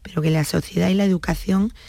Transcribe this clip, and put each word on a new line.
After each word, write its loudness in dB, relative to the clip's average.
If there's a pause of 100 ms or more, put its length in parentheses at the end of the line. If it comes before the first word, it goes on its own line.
pero -6
que 2
la 2
sociedad 0
y 2
la 2
educación 0 (180)